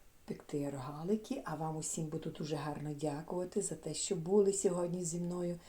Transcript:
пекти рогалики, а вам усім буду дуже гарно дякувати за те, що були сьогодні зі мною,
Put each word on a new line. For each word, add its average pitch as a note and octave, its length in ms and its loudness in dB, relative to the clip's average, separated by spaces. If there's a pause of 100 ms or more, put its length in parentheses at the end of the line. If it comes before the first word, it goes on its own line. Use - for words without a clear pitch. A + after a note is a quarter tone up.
(240)
пекти - 460 -4
рогалики, D#3+ 720 -2
а D#3+ 100 -2
вам D#3 220 -2
усім D#3 300 -2
буду D#3 240 -4
дуже D#3 260 -4
гарно D3 380 -2
дякувати D#3+ 680 -2
за F3 120 -2
те, D#3 200 -6
що - 220 0
були F#3+ 360 6
сьогодні F3+ 520 2
зі E3 140 -2
мною, F3 500 0